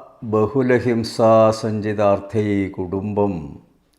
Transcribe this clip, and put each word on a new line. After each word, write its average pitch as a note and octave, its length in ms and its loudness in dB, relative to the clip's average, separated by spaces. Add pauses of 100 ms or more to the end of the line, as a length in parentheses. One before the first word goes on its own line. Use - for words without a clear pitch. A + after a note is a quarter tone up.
(240)
ബഹുലഹിംസാസഞ്ചിതാർത്ഥൈ A2 2500 0
കുടുംബം F#2+ 880 -4 (400)